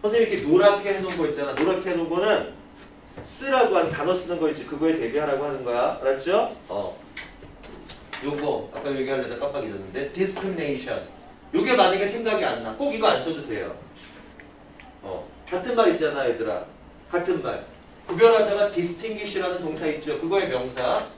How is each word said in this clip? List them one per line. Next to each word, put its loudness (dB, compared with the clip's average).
선생님 4
이렇게 -2
노랗게 6
해놓은 -4
거 0
있잖아. -2
노랗게 0
해놓은 -2
거는 0
쓰라고 2
하는 2
단어 0
쓰는 -4
거 2
있지. -4
그거에 2
대비하라고 0
하는 -4
거야. 0
알았죠? 2
어. -6
요거 -4
아까 -4
얘기하려다 -2
깜빡 -4
잊었는데 -8
discrimination. -4
요게 4
만약에 4
생각이 0
안 -2
나. -8
꼭 -2
이거 2
안 4
써도 -6
돼요. -8
어. -10
같은 -2
말 6
있잖아, 0
얘들아. -2
같은 0
말. -6
구별하다가 6
distinguish라는 -4
동사 -6
있죠. -4
그거의 0
명사. -2